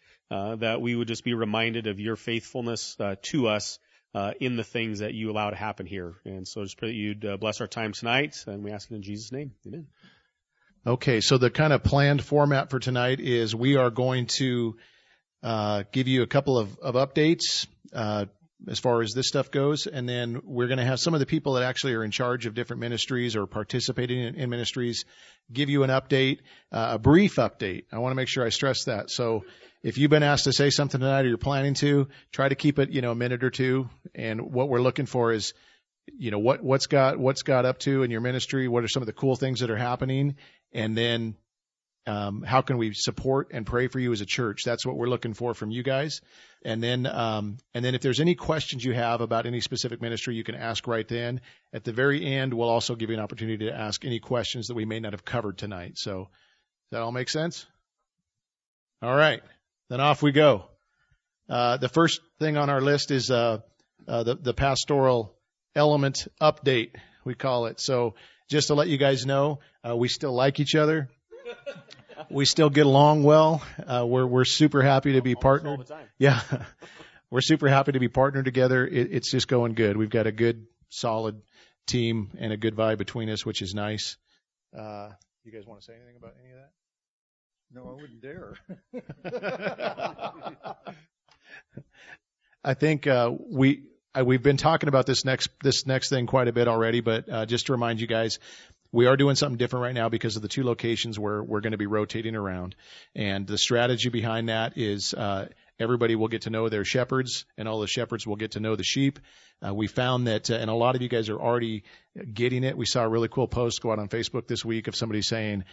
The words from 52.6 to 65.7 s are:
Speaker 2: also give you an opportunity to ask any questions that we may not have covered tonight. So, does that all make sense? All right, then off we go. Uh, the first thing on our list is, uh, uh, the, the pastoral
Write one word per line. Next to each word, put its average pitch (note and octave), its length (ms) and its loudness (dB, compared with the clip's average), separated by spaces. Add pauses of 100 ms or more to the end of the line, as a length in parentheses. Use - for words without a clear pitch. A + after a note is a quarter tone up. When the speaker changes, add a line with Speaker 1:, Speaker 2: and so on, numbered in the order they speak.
Speaker 2:
also A#2 260 0
give A2 140 -6
you A2+ 80 -4
an G#2+ 60 -4
opportunity A2 440 -6
to A2+ 60 -4
ask G#2+ 320 -8
any A#2+ 140 -4
questions A#2 480 -4
that B2 80 -8
we A2 100 -4
may A2 160 -6
not G#2+ 120 -8
have G2+ 120 -12
covered G#2+ 320 -4
tonight. F#2+ 400 -10
So, F#2+ 280 -8
does - 640 -20
that A#2 120 -6
all A#2 100 -6
make B2+ 160 -6
sense? D#3+ 360 -4 (1400)
All A#2+ 140 0
right, D3 280 4 (460)
then B2 120 -4
off C#3+ 220 2
we D3 100 4
go. C3+ 340 6 (840)
Uh, A#2+ 280 0
the C3 120 -2
first D#3+ 320 4 (180)
thing D3+ 180 0
on D3 120 2
our C#3 120 2
list C#3+ 320 2
is, B2 180 0
uh, A#2 280 2 (500)
uh, A#2 160 -2
the, A#2+ 100 0
the B2 200 -4
pastoral C3 800 2 (400)